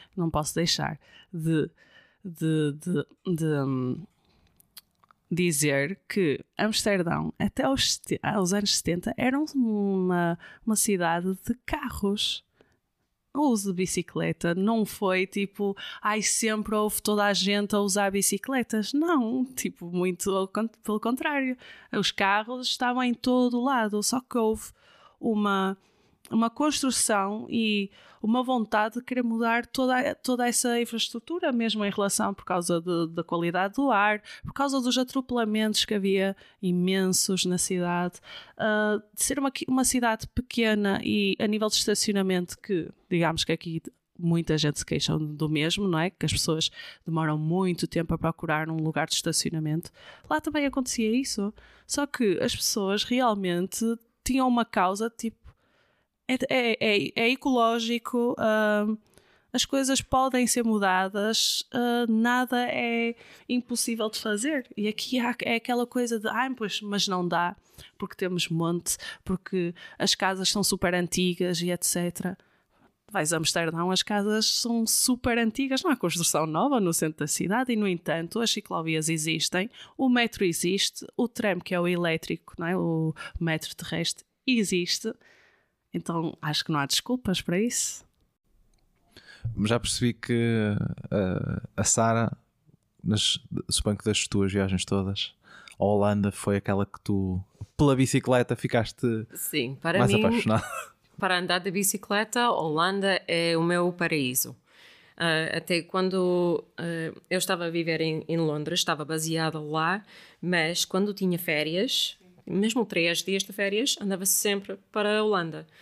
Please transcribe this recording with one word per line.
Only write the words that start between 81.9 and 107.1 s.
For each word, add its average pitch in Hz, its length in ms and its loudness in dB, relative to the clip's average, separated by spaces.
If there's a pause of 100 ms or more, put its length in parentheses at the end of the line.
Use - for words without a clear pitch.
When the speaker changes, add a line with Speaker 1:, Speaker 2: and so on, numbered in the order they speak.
Speaker 1:
não 170 80 -6
é? 175 120 0
O 160 360 0 (260)
metro 160 360 -2
terrestre - 480 -4 (240)
existe. 214 640 0 (840)
Então, 165 460 -4
acho 151 240 -4
que - 60 -4
não 151 80 0
há 139 80 -2
desculpas - 520 -2
para 175 220 -2
isso. - 420 -4 (1600)
Speaker 2:
Já 113 160 2
percebi 120 340 0
que, - 200 -4 (800)
eh, - 500 0 (160)
a 107 60 0
Sara, 113 520 2 (680)
nas, - 360 0 (300)
suponho - 280 0
que - 80 -14
das 107 220 0
tuas 98 240 0
viagens 95 340 0
todas, 98 500 -2 (440)
a - 60 0
Holanda 104 460 4
foi - 260 0
aquela 98 280 0
que - 180 -10
tu, 95 360 0 (380)
pela 143 180 6
bicicleta, 127 600 2
ficaste - 500 -2 (300)
Speaker 3:
Sim, 135 460 -4
para 170 180 0
Speaker 2:
mais 202 120 4
Speaker 3:
mim, 208 140 4
Speaker 2:
apaixonada. 208 380 2 (260)
<laughs> - 300 -20
Speaker 3:
para 185 180 0
andar 180 220 0
de 185 100 -4
bicicleta, 202 720 -2
a 240 100 4
Holanda 180 760 0
é 170 300 2
o 165 40 2
meu 175 320 2
paraíso. 139 600 -2 (600)
Ah, 160 420 -2
até 175 260 -2
quando, 180 800 0 (140)
ah, 165 360 -6 (160)